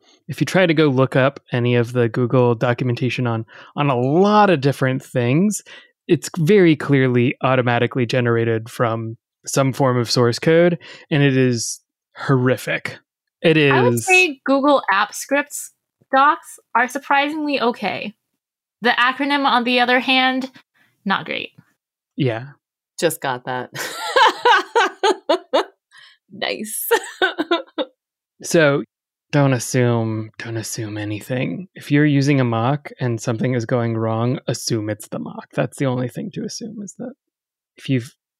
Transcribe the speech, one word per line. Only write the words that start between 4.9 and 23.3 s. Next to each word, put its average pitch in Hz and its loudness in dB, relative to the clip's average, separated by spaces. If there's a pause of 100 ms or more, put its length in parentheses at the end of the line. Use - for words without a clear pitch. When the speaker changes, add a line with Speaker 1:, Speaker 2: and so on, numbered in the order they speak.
Speaker 1:
things, 143 0 (480)
it's - 0
very 170 6
clearly 131 2
automatically 123 0
generated 117 0
from 113 -4 (300)
some 135 0
form 127 2
of 117 -2
source 120 2
code, 170 4 (320)
and 143 2
it 135 4
is 123 0 (360)
horrific. 131 -2 (440)
It 160 4 (140)
Speaker 2:
I 135 4
would 120 2
Speaker 1:
is 117 -4
Speaker 2:
say 370 2
Google 277 2 (100)
Apps 202 -2
Scripts - -6 (420)
docs 294 2 (160)
are 240 0
surprisingly 285 -2
okay. 220 -4 (640)
The 226 0
acronym, 269 0
on 240 0
the 247 0
other 247 2
hand, 262 0 (540)
not 190 -2
great. - -8 (640)
Speaker 1:
Yeah. 123 -2 (500)
Speaker 3:
Just 160 -2
got 127 -6